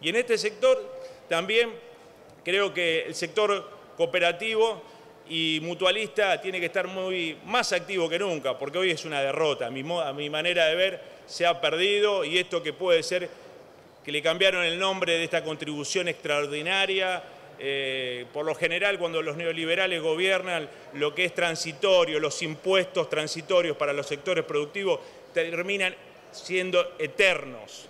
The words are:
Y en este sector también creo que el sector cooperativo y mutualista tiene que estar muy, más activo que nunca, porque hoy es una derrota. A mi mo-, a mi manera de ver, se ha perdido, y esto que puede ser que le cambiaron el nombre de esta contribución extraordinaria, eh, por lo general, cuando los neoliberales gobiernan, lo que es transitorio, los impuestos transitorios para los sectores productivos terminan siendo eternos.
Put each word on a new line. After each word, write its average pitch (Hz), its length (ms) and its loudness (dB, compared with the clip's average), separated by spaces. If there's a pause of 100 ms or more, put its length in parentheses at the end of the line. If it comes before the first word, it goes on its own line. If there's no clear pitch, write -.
Y 147 80 -2
en 180 80 0
este 240 220 2
sector 254 440 2 (460)
también 214 420 2 (720)
creo 190 300 0
que 165 300 0
el 165 120 -8
sector 196 540 0 (300)
cooperativo 180 840 2 (460)
y 160 340 0
mutualista 185 800 2
tiene 185 180 -4
que 175 80 -2
estar 180 200 -2
muy, 185 580 -4
más 220 300 0
activo 180 340 0
que 165 100 0
nunca, 151 400 -2
porque 143 200 -4
hoy 185 120 2
es 160 140 -2
una 151 160 -4
derrota. 139 460 0
A 117 40 -6
mi 131 120 -6
mo-, 165 180 -2
a 143 140 -4
mi 147 160 -6
manera 165 340 2
de 156 100 4
ver, 180 520 -2
se - 200 0
ha 170 140 2
perdido, 196 640 2
y 160 140 0
esto 175 220 0
que 151 120 -6
puede 170 320 4
ser 180 260 -2 (760)
que 147 60 -8
le 151 100 0
cambiaron 180 440 4
el 170 160 0
nombre 190 320 0
de 165 100 2
esta 160 220 -2
contribución 151 640 -4
extraordinaria, 170 1120 0 (380)
eh, 131 720 -4
por 147 120 -4
lo 156 120 -2
general, 180 420 0
cuando 165 240 -2
los 151 140 -4
neoliberales 170 680 0
gobiernan, 175 680 0 (260)
lo 147 200 -2
que 180 120 0
es 170 60 -2
transitorio, 165 880 2
los 151 240 -2
impuestos 180 680 0
transitorios 156 680 0
para 147 160 0
los 143 160 -4
sectores 165 360 -2
productivos 160 540 0 (340)
terminan 180 640 0 (380)
siendo 180 680 0
eternos. 139 920 -2